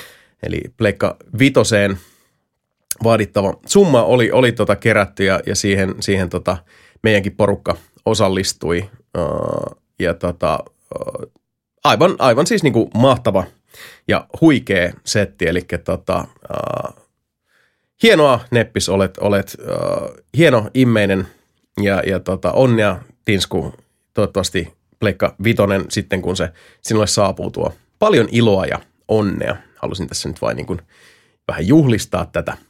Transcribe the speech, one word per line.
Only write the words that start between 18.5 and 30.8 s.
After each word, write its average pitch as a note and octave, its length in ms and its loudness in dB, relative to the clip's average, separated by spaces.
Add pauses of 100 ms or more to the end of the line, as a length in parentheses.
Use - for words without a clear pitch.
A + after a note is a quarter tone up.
Neppis, A2 380 0
olet, F#2+ 280 0
olet, G2 400 -2 (120)
äh, - 400 -4 (280)
hieno B2+ 360 4
immeinen G#2 540 2 (540)
ja, F#2+ 240 0
ja F#2 140 -2
tota, F#2 320 -4
onnea, A2+ 460 2 (280)
Tinsku, F#2+ 480 -2 (400)
toivottavasti F#2+ 600 -4 (260)
Pleikka G2 440 -2
vitonen G2 460 2
sitten, G2 320 -4
kun F2+ 160 -4
se E2+ 120 -4 (320)
sinulle G#2+ 260 0
saapuu, F#2+ 440 -2
tuo E2 220 -4 (260)
paljon F#3 320 4
iloa G#2 340 2
ja - 140 -6 (280)
onnea. G#2 480 -2 (200)
Halusin - 320 -8
tässä - 220 -8
nyt - 120 -10
vain A#1 160 -2
niin - 100 -10
kuin F2 140 -8 (680)